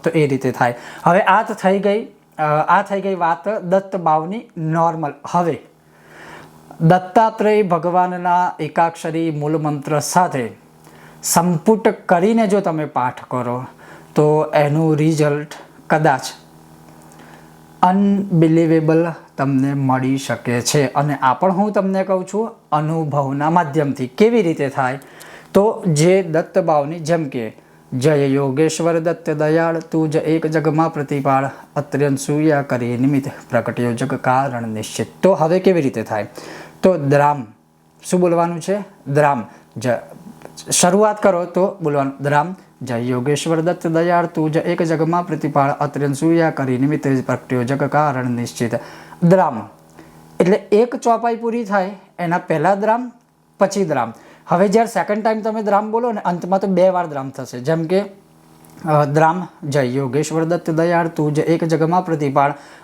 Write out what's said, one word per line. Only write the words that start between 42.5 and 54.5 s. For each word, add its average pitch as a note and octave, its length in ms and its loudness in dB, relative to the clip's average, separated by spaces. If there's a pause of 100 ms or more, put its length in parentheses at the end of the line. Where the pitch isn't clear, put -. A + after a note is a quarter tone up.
"જય A#2+ 180 -4
યોગેશ્વર C#3 640 -2
દત્ત F3 260 -2
દયાળ, E3+ 380 2
તું D#3 260 -2
જ D#3 60 0
એક F3 240 -2
જગમાં E3 460 0
પ્રતિપાળ, C#3+ 440 0
અત્ર્યંત C#3 440 -4
સૂયા E3 340 2
કરી C3+ 280 -2
નિમિત્ત C#3 480 0
પ્રગટ્યો B2 380 -2
જગ C#3 200 -2
કારણ C3+ 460 0
નિશ્ચિત." A#2+ 460 -4 (480)
દ્રામ D#3+ 460 2 (720)
એટલે F#3 180 2
એક A3+ 380 0
ચોપાઈ A#3 400 0
પૂરી A#3 300 -6
થાય G3 260 -2 (280)
એના F3 180 -2
પહેલા E3+ 380 0
દ્રામ, A3+ 360 -2 (480)
પછી G3 260 0
દ્રામ. B2 280 -2 (340)
હવે F3+ 200 2